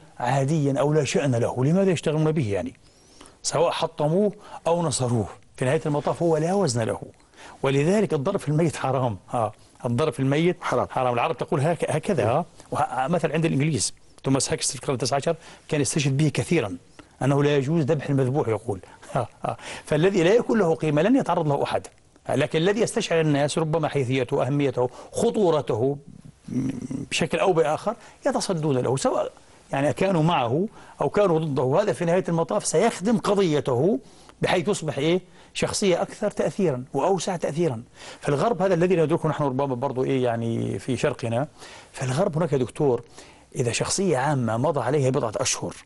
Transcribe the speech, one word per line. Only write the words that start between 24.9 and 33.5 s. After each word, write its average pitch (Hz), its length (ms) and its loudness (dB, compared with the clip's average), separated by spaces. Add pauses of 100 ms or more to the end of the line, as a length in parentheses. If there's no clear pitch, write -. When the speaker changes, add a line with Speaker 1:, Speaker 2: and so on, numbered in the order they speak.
Speaker 1:
خطورته 151 880 2 (1120)
بشكل 170 280 -2
أو 185 140 2
بآخر 156 420 0 (300)
يتصدون 175 520 0
له، 123 200 0
سواء - 340 -2 (400)
يعني 139 220 0
كانوا 185 300 2
معه 156 440 0 (340)
أو 147 80 0
كانوا 185 300 2
ضده. 143 420 0
هذا 202 120 0
في 170 120 -4
نهاية 180 240 2
المطاف 170 360 -2
سيخدم 208 520 2
قضيته 170 840 2 (420)